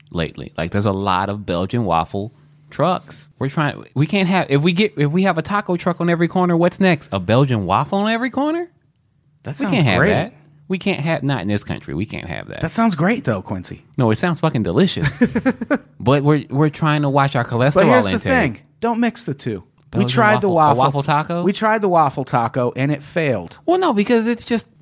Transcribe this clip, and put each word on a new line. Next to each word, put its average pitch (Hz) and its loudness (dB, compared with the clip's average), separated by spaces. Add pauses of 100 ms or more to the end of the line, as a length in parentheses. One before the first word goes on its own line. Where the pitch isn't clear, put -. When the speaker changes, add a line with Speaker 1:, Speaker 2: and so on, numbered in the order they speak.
Speaker 1:
lately? - -8
Like, 85 -6
there's 101 -2
a 101 2
lot 98 0
of 104 -8
Belgian 95 -2
waffle 98 -2 (360)
trucks. - -4 (100)
We're 135 -4
trying, 143 -4 (100)
we 151 0
can't 185 0
have, 180 0
if 139 2
we 175 2
get, 196 0
if 143 0
we 185 2
have 180 0
a 160 0
taco 202 -4
truck 170 -2
on 170 0
every 170 2
corner, 180 2
what's 170 2
next? 185 2
A 98 0
Belgian 110 2
waffle 127 0
on 208 0
every 233 -2
corner? 311 -2 (720)
Speaker 2:
That - -10
Speaker 1:
We - -6
Speaker 2:
sounds 190 0
Speaker 1:
can't 156 4
have 95 4
Speaker 2:
great. 156 4
Speaker 1:
that. 190 -2 (340)
We 190 -2
can't 180 -4
have, 156 -2
not 135 -2
in 90 -6
this 104 0
country. - -8
We 92 -4
can't - -10
have 53 -10
that. - -12
Speaker 2:
That 165 -4
sounds 226 2
great, 185 0
though, 104 -2
Quincy. - -10 (140)
Speaker 1:
No, 123 4
it 110 2
sounds 175 0
fucking 151 0
delicious. 143 2 (100)
Speaker 2:
<laughs> - -2
Speaker 1:
But 135 2
we're, 147 2
we're 151 2
trying 151 0
to 143 0
watch 139 2
our 120 0
cholesterol 123 2
Speaker 2:
But 190 6
here's 240 4
the 190 0
Speaker 1:
intake. - -2 (340)
Speaker 2:
thing. - -20 (200)
Don't 226 -2
mix 233 -2
the 143 -4
two. 110 -6 (300)
We 156 0
Speaker 1:
Belgian 202 2
Speaker 2:
tried 214 4
the 196 2
Speaker 1:
waffle, 156 4
a 131 4
Speaker 2:
waffle 143 0
Speaker 1:
waffle - 0
Speaker 2:
t- 139 -4
Speaker 1:
taco? 156 0
Speaker 2:
we 190 2
tried 220 0
the 202 0
waffle 151 2
taco, 120 0
and 135 0
it 143 -4
failed. 123 -4
Speaker 1:
Well, 359 2
no, 359 0
because 220 2
it's 233 -4
just 233 -2 (160)